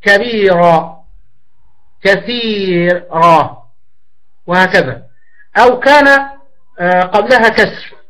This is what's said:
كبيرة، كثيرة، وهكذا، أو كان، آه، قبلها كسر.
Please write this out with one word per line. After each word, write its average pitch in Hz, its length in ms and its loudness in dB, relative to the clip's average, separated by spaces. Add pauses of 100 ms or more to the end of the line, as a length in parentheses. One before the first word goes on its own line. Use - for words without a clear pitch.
كبيرة، 196 1000 -2 (960)
كثيرة، 175 1600 0 (800)
وهكذا، 175 600 -2 (500)
أو 247 220 4
كان، 277 300 4 (720)
آه، 180 220 0
قبلها 220 460 0
كسر. 220 480 -4 (140)